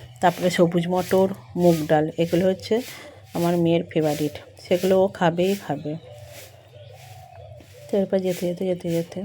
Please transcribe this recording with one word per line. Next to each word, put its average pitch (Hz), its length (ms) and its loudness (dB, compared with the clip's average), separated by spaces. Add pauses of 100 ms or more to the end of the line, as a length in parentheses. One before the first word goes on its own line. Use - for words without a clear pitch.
(220)
তারপরে 175 280 2
সবুজ 170 380 2
মটর, 185 400 2 (280)
মুগ 175 200 6 (120)
ডাল, 156 300 2
এগুলো 170 280 2
হচ্ছে 190 360 0 (520)
আমার 170 240 0
মেয়ের 170 260 2 (100)
ফেভারিট, 151 380 -2 (360)
সেগুলো 190 320 2
ও 190 80 4
খাবেই 180 480 0 (120)
খাবে। 147 280 -6 (2000)
তো 214 60 0
এরপর 190 220 0
যেতে 185 280 -2
যেতে, 175 180 -4
যেতে 175 240 -4
যেতে 170 360 -4